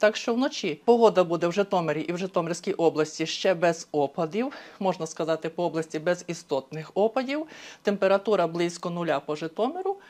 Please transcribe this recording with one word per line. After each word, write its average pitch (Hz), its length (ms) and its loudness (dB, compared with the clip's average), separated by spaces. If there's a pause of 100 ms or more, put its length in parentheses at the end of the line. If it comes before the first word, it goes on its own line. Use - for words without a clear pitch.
Так 214 160 4
що - 180 -2
вночі 247 500 -2
погода 214 400 6
буде 170 220 0
в 175 60 0
Житомирі 175 480 0
і 170 120 -4
в 175 60 -4
Житомирській 175 540 -2
області 156 540 0
ще 190 280 2
без 170 380 0
опадів, 165 600 -2 (260)
можна 175 280 -2
сказати, 160 420 -4
по 175 160 -4
області 160 340 -4
без 175 280 -2
істотних 151 680 -6
опадів. 262 520 0 (360)
Температура 196 640 2
близько 170 440 -4
нуля 165 300 -2
по 151 160 -6
Житомиру, 311 600 -4 (140)